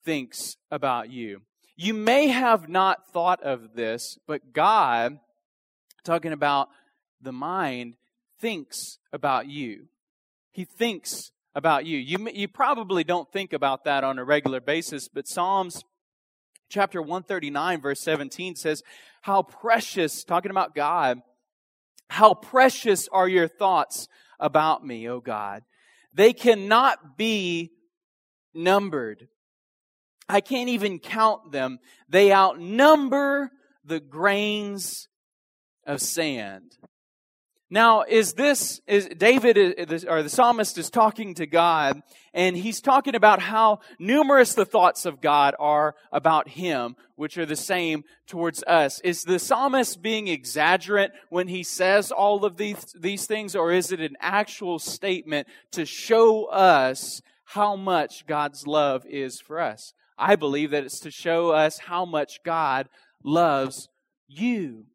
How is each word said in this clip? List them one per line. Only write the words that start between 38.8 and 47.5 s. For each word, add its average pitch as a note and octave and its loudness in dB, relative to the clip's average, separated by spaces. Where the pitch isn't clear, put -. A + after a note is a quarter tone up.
is G3+ 2
David, A3+ 6
is, E3+ 0
or D#3+ 0
the D3 -4
psalmist A#3 2
is D#3+ -8
talking A3 0
to E3 -8
God, D#3 2
and F3+ 0
he's G3+ -8
talking C4+ 2
about G#3+ 6
how G#3+ 2
numerous C4+ 4
the G#3 2
thoughts G3 4
of D3+ -8
God C#3+ 4
are D3+ 0
about D#3 2
him, C#3 -6
which D3+ -10
are E3+ -4
the D3+ -6